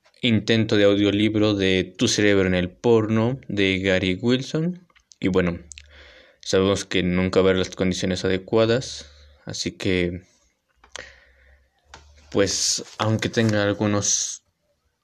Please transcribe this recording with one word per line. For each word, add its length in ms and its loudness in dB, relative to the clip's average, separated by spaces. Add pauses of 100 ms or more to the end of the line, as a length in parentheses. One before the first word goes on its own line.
(220)
intento 560 2
de 80 6
audiolibro 680 2
de 420 0
Tu 100 0
cerebro 400 2
en 80 0
el 140 -2
porno 680 0 (120)
de 300 0
Gary 360 0
Wilson. 720 -4 (320)
Y 80 -2
bueno, 320 0 (800)
sabemos 460 0
que 180 -2
nunca 380 0
habrá 140 4
las 160 -2
condiciones 520 -4
adecuadas, 880 -2 (320)
así 280 -8
que, 500 -2 (2000)
pues, 540 0 (120)
aunque 300 0
tenga 360 0
algunos 800 -2 (600)